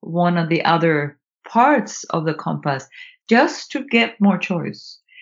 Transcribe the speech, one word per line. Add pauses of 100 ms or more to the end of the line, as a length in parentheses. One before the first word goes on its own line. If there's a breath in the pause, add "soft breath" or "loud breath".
one
or
the
other (300)
parts
of
the
compass, (420 loud breath)
just
to
get
more
choice? (220 loud breath)